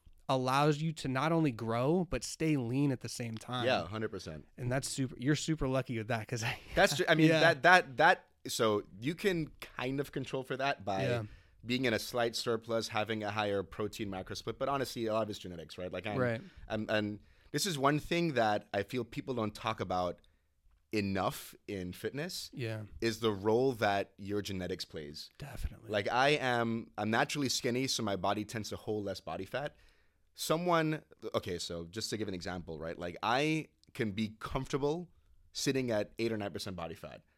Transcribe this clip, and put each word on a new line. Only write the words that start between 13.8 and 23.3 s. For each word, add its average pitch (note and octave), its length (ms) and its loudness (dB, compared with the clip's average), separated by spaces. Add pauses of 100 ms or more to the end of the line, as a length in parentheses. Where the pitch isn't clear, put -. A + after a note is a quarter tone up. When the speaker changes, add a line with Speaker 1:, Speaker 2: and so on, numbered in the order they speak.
Speaker 2:
macro F#2 240 -8
split, A2 240 -8
but C3+ 100 -2
honestly, B2+ 380 -2
a G#2+ 80 0
lot A2 80 2
of G#2+ 80 -2
it's G2 80 -8
genetics, E2+ 400 -12
right? F#2 140 -6
Like, F#2 140 -6
I'm, G#2+ 120 -2
Speaker 1:
Right. A#2 240 0 (260)
Speaker 2:
I'm, A2 220 -4
and G#2 300 0 (320)
this D3 120 -2
is E3+ 140 -2
one C#3+ 200 4
thing E3+ 360 0
that G#2+ 400 4
I G2+ 80 2
feel A#2+ 220 -4
people C3 300 -8
don't G#2+ 200 -2
talk A2 260 -4
about F2+ 380 0 (720)
enough G2 640 0 (120)
in F#2 260 -6
fitness C#3+ 600 -8
Speaker 1:
Yeah. A2 300 -6 (180)
Speaker 2:
is A2+ 200 0
the A2+ 120 4